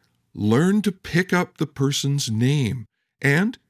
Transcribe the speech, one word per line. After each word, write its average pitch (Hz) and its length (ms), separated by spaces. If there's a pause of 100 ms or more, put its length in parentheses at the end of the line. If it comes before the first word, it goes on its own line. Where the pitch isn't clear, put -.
(340)
learn 156 500
to 208 100
pick 180 400
up 180 240
the 156 100
person's 139 640
name 120 540 (360)
and 165 360 (120)